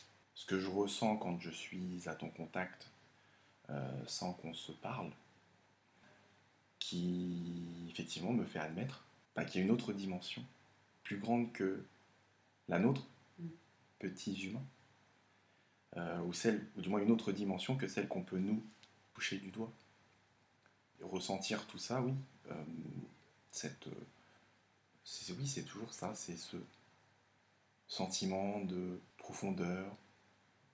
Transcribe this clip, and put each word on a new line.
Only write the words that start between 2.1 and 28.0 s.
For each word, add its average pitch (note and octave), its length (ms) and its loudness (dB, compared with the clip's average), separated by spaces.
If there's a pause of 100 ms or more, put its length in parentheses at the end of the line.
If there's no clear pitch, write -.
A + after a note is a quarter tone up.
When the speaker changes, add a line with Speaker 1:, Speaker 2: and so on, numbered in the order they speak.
Speaker 1:
ton - 140 -4
contact, - 600 -4 (800)
euh, C2+ 380 -2
sans F2+ 260 -2
qu'on E2 200 -8
se - 200 -8
parle, G#2 360 -4 (1700)
qui F2 840 0 (260)
effectivement F2 440 -2
me A2+ 120 4
fait - 140 -4
admettre, E2+ 460 -4 (300)
bah, D#2+ 100 0
qu'il - 160 2
y - 20 6
a - 20 6
une G#2 60 8
autre A#2 220 4
dimension, G2 500 -4 (600)
plus G#2 140 -4
grande A#2 360 4
que F#2+ 300 2 (840)
la F2 120 6
nôtre, C3 280 6 (320)
Speaker 2:
Mm. E3+ 80 -4 (520)
Speaker 1:
petits F#2+ 340 -2 (120)
humains, A#2 200 -4 (1300)
euh, E2+ 240 0
ou F2 120 0
celle, G#2+ 320 4 (120)
ou F#2+ 40 -2
du F2+ 80 0
moins G#2 120 6
une G#2+ 100 8
autre A2 200 6
dimension G2 460 2
que G2+ 100 0
celle G2+ 200 0
qu'on F#2 160 0
peut F#2 160 -2
nous G#2+ 240 4 (500)
toucher - 240 -2
du G2 140 -8
doigt. A2+ 200 -4 (1300)
Et - 40 -12
ressentir F#2 640 0
tout - 100 -12
ça, B2+ 240 0
oui, B2+ 120 4 (380)
euh, D#2 120 -6 (880)
cette, - 360 -6
euh, - 180 -8 (1000)
c'est, - 300 -6
oui, C#3 140 -2
c'est - 160 -2
toujours A2 300 -8
ça, G2 220 -2
c'est - 220 -6
ce - 200 -6 (1300)
sentiment F#2+ 760 2